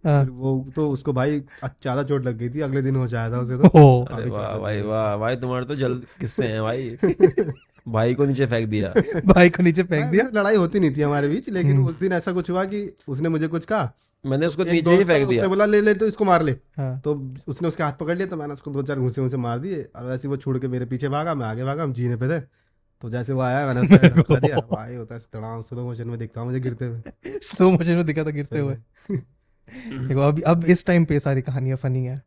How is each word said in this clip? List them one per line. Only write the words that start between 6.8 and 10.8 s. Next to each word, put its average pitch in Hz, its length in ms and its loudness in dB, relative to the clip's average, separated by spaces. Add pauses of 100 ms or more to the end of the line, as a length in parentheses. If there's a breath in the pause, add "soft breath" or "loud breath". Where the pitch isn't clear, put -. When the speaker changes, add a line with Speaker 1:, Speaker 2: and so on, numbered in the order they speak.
Speaker 2:
<laughs> - 840 0
Speaker 3:
भाई 117 260 2
को 139 100 2
नीचे 135 220 0
फेंक 113 220 -2
दिया। 104 260 -2 (160)
Speaker 1:
<laughs> 180 160 -2
भाई 180 240 8
को 180 120 -2
नीचे 175 200 4
फेंक 170 200 -2
Speaker 2:
भाई, 147 80 -2
Speaker 1:
दिया। 202 140 2
Speaker 2:
वैसे 214 160 -2
लड़ाई 208 160 2
होती 180 240 2